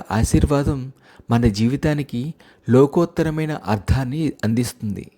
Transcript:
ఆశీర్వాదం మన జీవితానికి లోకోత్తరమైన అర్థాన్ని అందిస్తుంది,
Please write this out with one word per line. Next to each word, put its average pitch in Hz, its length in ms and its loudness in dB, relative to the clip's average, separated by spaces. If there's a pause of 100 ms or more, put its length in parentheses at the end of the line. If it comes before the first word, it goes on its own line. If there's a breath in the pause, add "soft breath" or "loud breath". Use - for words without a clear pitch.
(100)
ఆశీర్వాదం 147 680 0 (500 soft breath)
మన 120 180 2
జీవితానికి 127 720 -2 (480 soft breath)
లోకోత్తరమైన 156 840 2 (140)
అర్థాన్ని 123 560 -2 (220)
అందిస్తుంది, 113 600 -4 (140)